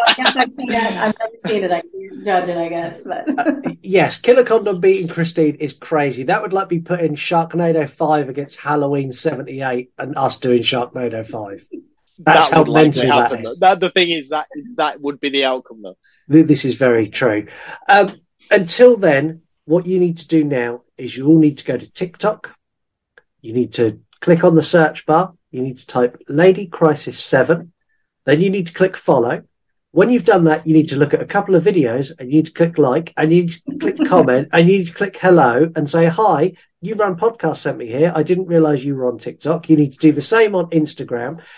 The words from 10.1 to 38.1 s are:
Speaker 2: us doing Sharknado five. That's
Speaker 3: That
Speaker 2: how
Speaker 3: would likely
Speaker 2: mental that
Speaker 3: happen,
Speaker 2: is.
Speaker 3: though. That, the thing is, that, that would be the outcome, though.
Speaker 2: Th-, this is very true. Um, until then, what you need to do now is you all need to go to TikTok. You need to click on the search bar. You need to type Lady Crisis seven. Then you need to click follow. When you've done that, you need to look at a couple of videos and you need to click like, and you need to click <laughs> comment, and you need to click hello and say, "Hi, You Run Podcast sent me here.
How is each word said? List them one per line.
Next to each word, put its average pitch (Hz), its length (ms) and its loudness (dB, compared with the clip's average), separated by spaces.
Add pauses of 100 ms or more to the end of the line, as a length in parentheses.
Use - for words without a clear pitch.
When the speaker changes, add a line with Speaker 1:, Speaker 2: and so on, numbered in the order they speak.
Speaker 2:
us 131 200 -2
doing 123 240 0
Sharknado 120 640 -6
five. 101 400 -14 (540)
That's 156 300 4
Speaker 3:
That - 40 0
Speaker 2:
how 160 80 6
Speaker 3:
would 151 80 2
likely 151 320 4
Speaker 2:
mental 135 60 2
that 127 240 2
Speaker 3:
happen, 113 140 -8
Speaker 2:
is. 123 140 -10
Speaker 3:
though. 185 80 4
That, 190 120 4
the 175 100 -2
thing 175 220 0
is, 147 180 -6
that, 151 160 -4 (300)
that 151 260 -4
would 143 180 -8
be 143 100 -6
the 139 160 -2
outcome, 123 360 -6
though. 95 160 -18 (340)
Speaker 2:
Th-, 156 140 6
this 143 200 0
is 123 100 -2
very 117 340 2
true. 104 380 -2 (420)
Um, 208 300 4 (320)
until 220 460 6
then, 160 440 0 (240)
what 170 220 0
you 185 120 0
need 175 200 0
to - 80 -18
do 160 160 2
now 123 380 -4 (160)
is 123 200 -12
you 131 100 -6
all 160 120 6
need 151 200 2
to - 60 -18
go 127 120 -4
to - 140 -12
TikTok. - 640 -6 (840)
You 113 120 -14
need 120 200 -2
to 110 260 -2 (200)
click 170 240 2
on 175 120 6
the 156 60 6
search 160 460 0
bar. 175 260 0 (160)
You 127 140 -8
need 131 160 -8
to - 80 -20
type 123 420 -2
Lady 185 380 2
Crisis 151 520 -2
seven. 123 540 0 (520)
Then 147 160 2
you 196 100 0
need 190 160 -4
to - 60 -18
click 185 220 0
follow. 135 460 0 (500)
When 214 180 2
you've 240 160 0
done 190 200 4
that, 156 220 0
you 160 60 2
need 156 160 4
to 139 60 -6
look 147 180 0
at 151 80 -2
a 131 40 -10
couple 196 300 -2
of 165 80 2
videos 139 540 0
and 127 120 -16
you 147 80 2
need 156 80 2
to - 80 -18
click 170 240 -2
like, 147 400 0
and 156 160 0
you 175 100 4
need 170 80 -4 (160)
to - 120 -12
click 370 180 -4
<laughs> 311 100 -2
comment, 139 460 2
and 170 160 6
you 196 100 4
need 175 80 -6
to - 60 -16
click - 260 -6
hello 156 560 4
and 147 140 -4
say, 165 160 2
"Hi, 170 480 0 (280)
You 208 140 -8
Run 202 220 -2
Podcast 208 400 -2
sent - 200 -6
me 120 100 -12
here. 147 280 0